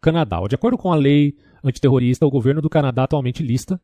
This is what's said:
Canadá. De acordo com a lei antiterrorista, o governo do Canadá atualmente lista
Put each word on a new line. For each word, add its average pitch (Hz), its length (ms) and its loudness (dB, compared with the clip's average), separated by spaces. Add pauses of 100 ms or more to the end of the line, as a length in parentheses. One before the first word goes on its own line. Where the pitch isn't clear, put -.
Canadá. 147 460 0
De 104 80 -2
acordo 247 220 -2
com 185 160 -2
a 160 40 2
lei 143 400 2 (260)
antiterrorista, 131 640 0
o 143 40 2
governo 135 300 0
do 151 100 -2
Canadá 131 340 0
atualmente 131 380 -4
lista 131 420 -4